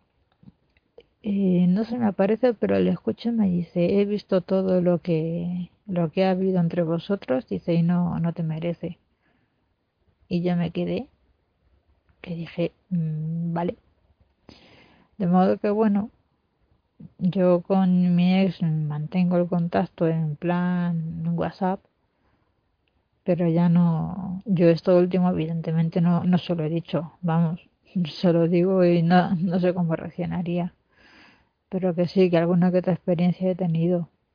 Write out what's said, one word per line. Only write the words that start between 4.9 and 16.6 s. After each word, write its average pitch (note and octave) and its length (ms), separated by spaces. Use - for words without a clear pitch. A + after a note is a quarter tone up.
que, E3+ 720
lo F3 240
que F#3+ 120
ha F#3+ 80
habido F#3 280
entre E3+ 240
vosotros", G3 640
dice, F3+ 240
"y E3+ 80
no, E3+ 380
no E3 140
te E3+ 100
merece". E3 560
Y F3 140
yo F3 160
me E3+ 140
quedé, F3 360
que E3+ 140
dije, E3 360
"Mm, E3 640
vale". F3 240
De G3 100
modo F#3 300
que, G#3 140
bueno, G#3+ 400